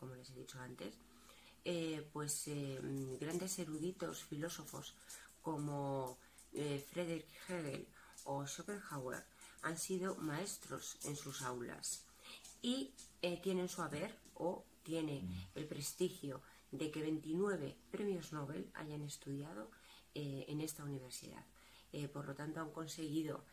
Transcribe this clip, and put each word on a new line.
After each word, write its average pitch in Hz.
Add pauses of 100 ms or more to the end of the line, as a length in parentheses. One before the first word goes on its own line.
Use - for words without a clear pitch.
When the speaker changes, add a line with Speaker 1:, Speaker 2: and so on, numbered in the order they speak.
Speaker 1:
como 127
les 127
he 131
dicho 127
antes, 127 (720)
eh, 160
pues, 147
eh, 139
mm, 135
grandes 175
eruditos, 160
filósofos 147 (480)
como, 139 (360)
eh, 143
Friedrich 165 (180)
Hegel 160 (380)
o 139
Schopenhauer 151 (380)
han 165
sido 185
maestros 156
en 143
sus 139
aulas 123 (580)
y, 262 (300)
eh, 175
tienen 185
su 175
haber 156 (160)
o 175 (180)
tiene 156
Speaker 2:
Mm. 90
Speaker 1:
el 151
prestigio 143 (280)
de 160
que 156
veintinueve 156 (140)
premios 190
Nobel 151
hayan 151
estudiado, 147 (440)
eh, 139
en 151
esta 156
universidad. 131 (480)
Eh, 147
por 143
lo 139
tanto, 156
han 151
conseguido, 156